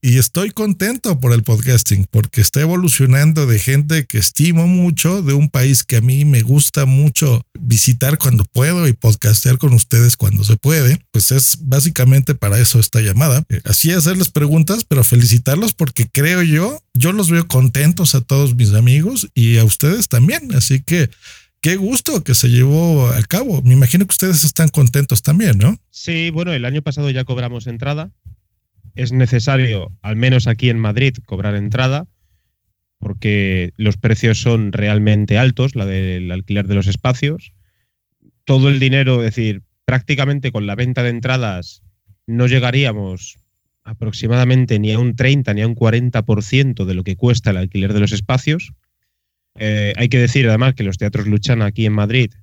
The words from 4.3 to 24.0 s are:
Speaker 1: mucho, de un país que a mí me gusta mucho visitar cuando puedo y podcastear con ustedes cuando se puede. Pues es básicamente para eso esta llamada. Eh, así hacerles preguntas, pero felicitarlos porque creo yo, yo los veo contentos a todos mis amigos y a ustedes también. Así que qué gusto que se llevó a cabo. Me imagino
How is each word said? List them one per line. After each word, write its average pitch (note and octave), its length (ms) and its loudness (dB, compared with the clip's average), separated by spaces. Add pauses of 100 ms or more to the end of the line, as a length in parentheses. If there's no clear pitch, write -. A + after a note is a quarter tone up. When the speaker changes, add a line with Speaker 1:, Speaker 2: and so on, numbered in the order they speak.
Speaker 1:
mucho, F3+ 560 0
de C#3 100 0
un C#3+ 160 2
país C3 340 2
que - 140 -2
a A2+ 60 2
mí C3+ 240 2
me B2+ 160 4
gusta C#3 420 2
mucho C3 560 2 (180)
visitar B2+ 600 0
cuando A#2+ 260 2
puedo E3 420 0
y C3 60 2
podcastear A2+ 640 2
con C3+ 160 2
ustedes A#2 460 2
cuando G2+ 260 0
se A2 140 2
puede. C#3+ 400 2 (120)
Pues - 200 0
es C3 320 0
básicamente C3+ 720 2
para G2+ 260 -2
eso A#2 180 4
esta A2+ 220 2
llamada. B2 480 0
Eh, - 160 -4
así D3+ 280 0
hacerles F3+ 360 0
preguntas, D#3 560 0
pero C3+ 180 0
felicitarlos A#2+ 680 2
porque B2 340 -4
creo E3 360 0
yo, E3+ 400 -2 (100)
yo D3 200 0
los G3 180 0
veo E3+ 180 0
contentos C#3+ 640 2
a C3 60 2
todos C3+ 360 0
mis G#2+ 180 2
amigos C#3+ 580 2
y A#2 240 2
a A2+ 80 4
ustedes D#3+ 440 0
también. A3+ 460 0
Así C3+ 280 0
que E3 260 0 (540)
qué F3 140 0
gusto A3 480 -2
que C3+ 100 0
se B2 140 2
llevó C#3 600 4
a A2+ 140 0
cabo. F#3 400 -2
Me B2+ 120 6
imagino C#3 320 4